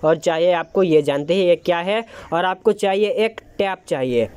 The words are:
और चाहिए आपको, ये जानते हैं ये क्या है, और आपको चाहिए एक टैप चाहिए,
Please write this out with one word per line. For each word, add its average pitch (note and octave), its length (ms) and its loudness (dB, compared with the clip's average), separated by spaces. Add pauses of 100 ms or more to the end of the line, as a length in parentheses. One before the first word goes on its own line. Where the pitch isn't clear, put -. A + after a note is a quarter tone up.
और D#3+ 140 2
चाहिए E3 360 0
आपको, E3+ 300 -2
ये D#3 200 4
जानते D3 320 -2
हैं F#3+ 100 0
ये F3 120 4
क्या E3+ 220 -2
है, G#3 240 -2 (300)
और F3 120 0
आपको F#3 280 0
चाहिए G3+ 360 0 (100)
एक A3 220 -2 (120)
टैप F#3+ 340 -4
चाहिए, B2+ 500 -2